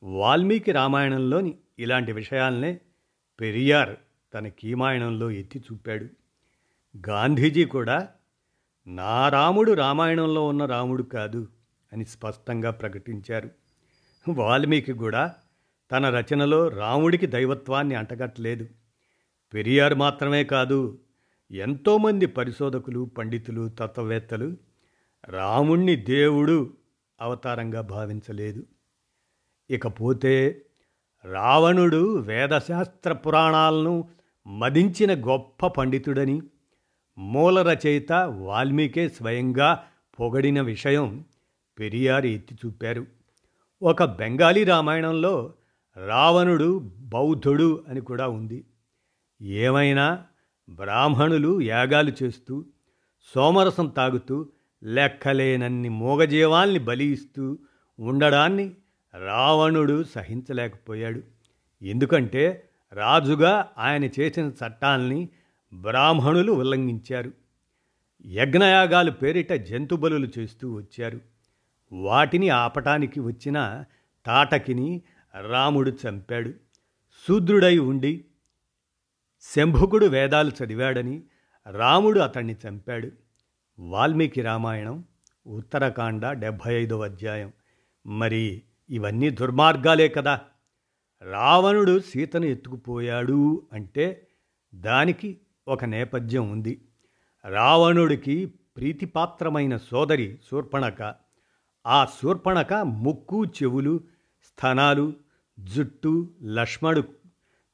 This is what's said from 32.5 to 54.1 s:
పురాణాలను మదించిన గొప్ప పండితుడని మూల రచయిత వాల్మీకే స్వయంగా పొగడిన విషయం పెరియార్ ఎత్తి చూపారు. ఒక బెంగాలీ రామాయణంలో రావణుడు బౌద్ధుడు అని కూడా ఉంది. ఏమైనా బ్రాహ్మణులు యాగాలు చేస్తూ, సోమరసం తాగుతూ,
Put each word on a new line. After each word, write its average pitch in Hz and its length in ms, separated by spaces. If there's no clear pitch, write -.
పురాణాలను 160 960
మదించిన 147 800
గొప్ప 135 400
పండితుడని 135 720
మూల 165 560
రచయిత 147 380
వాల్మీకే 139 960
స్వయంగా 127 760
పొగడిన 139 420
విషయం 131 640
పెరియార్ 131 460
ఎత్తి 110 300
చూపారు. 117 420
ఒక 170 220
బెంగాలీ 135 600
రామాయణంలో 160 920
రావణుడు 160 880
బౌద్ధుడు 143 920
అని 131 140
కూడా 127 260
ఉంది. 113 380
ఏమైనా 139 840
బ్రాహ్మణులు 147 920
యాగాలు 131 500
చేస్తూ, 131 420
సోమరసం 175 520
తాగుతూ, 131 640